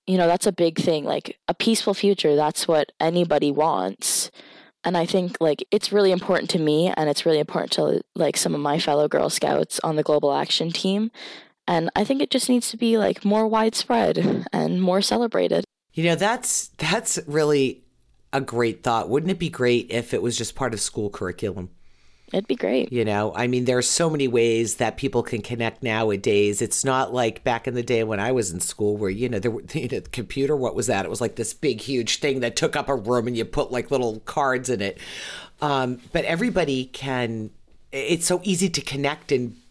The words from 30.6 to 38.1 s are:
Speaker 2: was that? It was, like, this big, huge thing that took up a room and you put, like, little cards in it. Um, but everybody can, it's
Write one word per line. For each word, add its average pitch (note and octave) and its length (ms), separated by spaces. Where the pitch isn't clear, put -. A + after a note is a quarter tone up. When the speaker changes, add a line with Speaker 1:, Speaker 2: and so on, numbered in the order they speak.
Speaker 2:
was G#2+ 140
that? G2 160
It E2+ 40
was, - 120
like, A2+ 160
this A2+ 180
big, A#2+ 260
huge B2 380
thing C3+ 220
that A#2 160
took - 180
up C#3+ 140
a C#3 80
room A#2 320
and A#2+ 80
you A2 80
put, A#2 260
like, B2 220
little A#2 320
cards C3 440
in A#2 140
it. G2 160
Um, C3 380
but D#3+ 120
everybody D#3+ 640
can, A#2 640
it's C#3 340